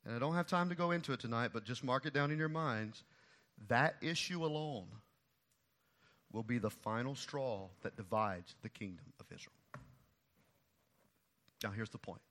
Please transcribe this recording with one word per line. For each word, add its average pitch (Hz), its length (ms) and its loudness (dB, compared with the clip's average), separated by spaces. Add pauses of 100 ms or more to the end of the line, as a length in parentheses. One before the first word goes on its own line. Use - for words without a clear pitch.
And 117 100 -4
I 117 40 -2
don't 151 160 2
have 175 120 2
time 180 220 4
to 175 60 0
go 170 160 2
into 165 220 2
it 127 60 0
tonight, 117 340 0
but 113 100 -2
just 117 200 -4
mark 131 220 4
it 147 80 -2
down 143 180 4
in 156 60 0
your 156 120 2
minds. 120 540 -2 (680)
That 127 320 6
issue 165 420 0
alone 151 440 -2 (1400)
will 113 120 -4
be 120 140 0
the 107 120 2
final 120 460 -2
straw 120 540 -4 (140)
that - 120 -6
divides 101 640 0
the 117 80 -8
kingdom 92 360 -8 (140)
of - 140 -16
Israel. - 200 -16 (2000)
Now, 104 80 0
here's 107 180 -4
the - 80 -12
point. - 340 -10